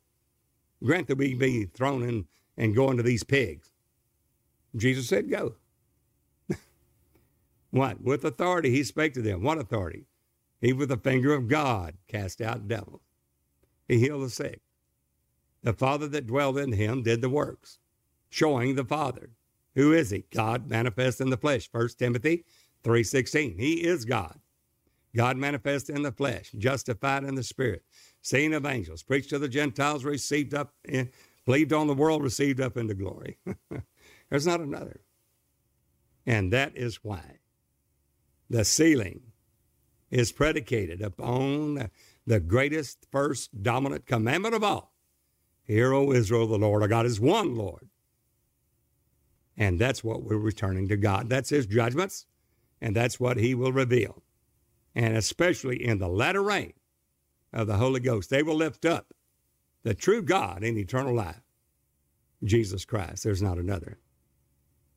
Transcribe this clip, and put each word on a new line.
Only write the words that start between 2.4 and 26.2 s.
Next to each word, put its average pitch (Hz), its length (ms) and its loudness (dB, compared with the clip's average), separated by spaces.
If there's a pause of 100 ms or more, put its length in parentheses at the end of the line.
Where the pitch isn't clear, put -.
and 110 180 2
go 135 140 4
into 120 140 0
these 117 200 2
pigs. 101 480 -2 (1040)
Jesus 127 320 0
said, 208 220 0
"Go." 156 280 -4 (920)
<laughs> - 80 -4 (1120)
What? 110 320 0
With 131 240 0
authority 165 460 0
he 139 120 4
spake 156 300 -2
to 127 80 -6
them. 101 220 -2
What 156 160 0
authority? 101 480 -6 (520)
He 123 140 2
with 131 160 -2
the 127 80 -2
finger 131 360 2
of 131 140 -2
God 113 500 0 (100)
cast 101 340 -8
out 113 260 -6
devils. 107 340 -8 (880)
He 123 120 4
healed 135 240 2
the 127 60 -6
sick. - 320 -10 (1000)
The 120 120 0
Father 147 360 0
that 139 180 -4
dwelled 135 300 0
in 139 160 -2
him 107 300 0
did 113 180 2
the 127 80 0
works, - 500 -6 (500)
showing 135 460 2
the 135 80 -2
Father. 143 480 -4 (440)
Who 147 180 8
is 160 160 4
he? 98 200 -4
God 113 400 -2
manifest 120 520 0
in 131 80 0
the 127 80 0
flesh. 139 340 0
First - 280 -2
Timothy 131 460 0 (380)
three 117 200 4
sixteen. 131 540 0
He 165 260 0
is 170 220 0
God. 110 340 -4 (760)
God 123 220 2
manifest 143 520 -2
in 143 120 -4
the 143 100 -2
flesh, 131 400 -4